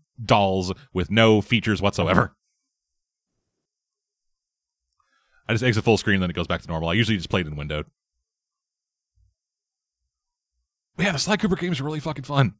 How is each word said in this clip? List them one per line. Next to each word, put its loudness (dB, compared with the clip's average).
dolls 2
with -2
no 6
features 0
whatsoever. 0
I 0
just 0
exit 2
full 4
screen, 0
then -2
it -8
goes -4
back -4
to -18
normal. -4
I 0
usually 0
just -8
play -2
it -4
in -10
windowed. -8
But -2
yeah, 0
the -4
Sly 0
Cooper 0
games -4
are -6
really -6
fucking -8
fun. 0